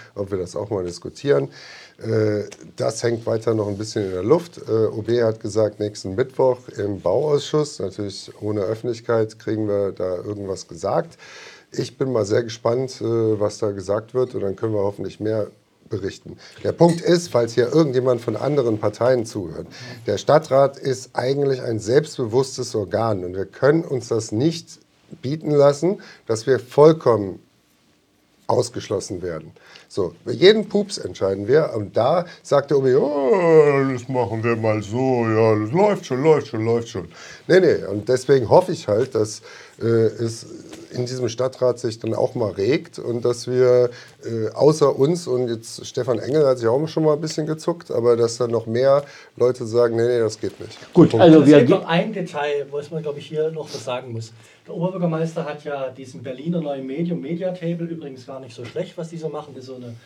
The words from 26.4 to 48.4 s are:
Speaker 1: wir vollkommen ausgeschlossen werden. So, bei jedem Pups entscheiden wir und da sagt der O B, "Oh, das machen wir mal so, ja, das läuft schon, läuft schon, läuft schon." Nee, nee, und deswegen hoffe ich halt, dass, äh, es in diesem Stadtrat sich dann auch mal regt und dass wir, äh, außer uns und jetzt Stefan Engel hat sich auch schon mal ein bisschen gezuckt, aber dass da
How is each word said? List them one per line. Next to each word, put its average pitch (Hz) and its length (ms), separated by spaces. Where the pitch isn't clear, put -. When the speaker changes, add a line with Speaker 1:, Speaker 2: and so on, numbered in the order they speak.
Speaker 1:
wir 127 140
vollkommen 120 800
ausgeschlossen 101 720
werden. 80 300
So, 90 240
bei 123 80
jedem 196 340
Pups 202 300
entscheiden 98 500
wir 143 260
und 104 220
da 156 300
sagt 143 280
der 147 60
O 135 40
B, 127 140
"Oh, 165 960
das 123 180
machen 117 340
wir 117 140
mal 110 240
so, 120 440
ja, 110 320
das 107 140
läuft 196 340
schon, 127 160
läuft 151 260
schon, 110 180
läuft 117 240
schon." 87 180
Nee, 185 140
nee, 98 240
und 101 240
deswegen 127 400
hoffe 156 240
ich - 140
halt, 113 280
dass, 107 260
äh, 110 40
es 113 600
in 123 140
diesem 127 220
Stadtrat 123 520
sich 113 200
dann 110 140
auch - 220
mal 110 160
regt 151 480
und 120 260
dass 120 220
wir, 123 420
äh, 113 300
außer 151 440
uns 160 300
und 123 220
jetzt 113 360
Stefan 120 340
Engel 143 260
hat 127 140
sich 117 80
auch 139 200
schon 160 160
mal 151 100
ein 151 80
bisschen 156 240
gezuckt, 160 460
aber 120 240
dass 117 220
da 123 100